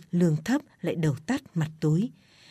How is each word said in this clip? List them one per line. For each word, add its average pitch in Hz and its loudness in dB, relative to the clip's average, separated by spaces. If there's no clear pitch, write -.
lương 175 2
thấp, 269 0
lại - -2
đầu 156 0
tắt 277 -2
mặt 156 -2
tối. 160 0